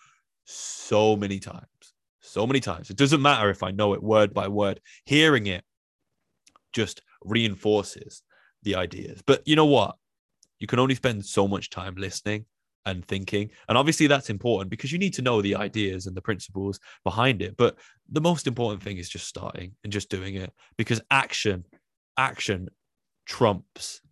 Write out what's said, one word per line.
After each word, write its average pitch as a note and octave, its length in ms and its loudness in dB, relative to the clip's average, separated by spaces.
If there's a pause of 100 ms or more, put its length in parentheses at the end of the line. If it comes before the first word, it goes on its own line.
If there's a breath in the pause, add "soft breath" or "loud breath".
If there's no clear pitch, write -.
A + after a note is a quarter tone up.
(440 soft breath)
so - 720 2
many G2 220 -4
times, - 280 -14 (540)
so - 260 -2
many C3+ 140 2
times. - 300 -6
It G2 60 -10
doesn't C#3 260 4
matter B2 280 4
if F#2 120 -4
I F#2 80 -2
know G#2 220 2
it G2 100 -2
word G#2 300 4
by G2 160 -2
word. G2+ 320 -2 (240 soft breath)
Hearing C#3+ 420 4
it F2+ 180 -6 (1080)
just - 300 -4 (200 soft breath)
reinforces G#2 1000 0 (400 soft breath)
the G2 120 -2
ideas. - 500 -8
But - 220 2
you D3+ 100 4
know D#3 100 6
what? B2 300 4 (600)
You A2 80 -10
can A#2+ 120 0
only C3 160 4
spend A2+ 300 -2
so G2 220 2
much G2 240 -6
time F#2 260 -12
listening G#2 500 -6 (400)
and F#2 180 -6
thinking. G2+ 460 -4 (180 soft breath)
And A2 100 4
obviously D3+ 280 4
that's C#3 240 2
important G2 400 -2
because A2+ 200 -8
you E3 80 -4
need F#3+ 160 -2
to B2+ 80 -6
know A#2+ 200 2
the G2 120 0
ideas G2 520 -4
and F#2 100 -10
the F#2 60 -10
principles G2 580 -6 (240 loud breath)
behind A2 380 0
it. G2 140 -8
But - 220 2 (320 soft breath)
the D3+ 100 -2
most E3 260 0
important A#2 360 -4
thing G2+ 140 -8
is F2 120 -10
just - 180 -12
starting F#2 480 -12 (100)
and G#2 80 -8
just G2+ 160 -4
doing F#2+ 260 -6
it, F#2+ 180 -10 (240 soft breath)
because A2+ 240 0 (100)
action, G2+ 560 0 (500)
action A2+ 520 -4 (580)
trumps - 760 -2 (120)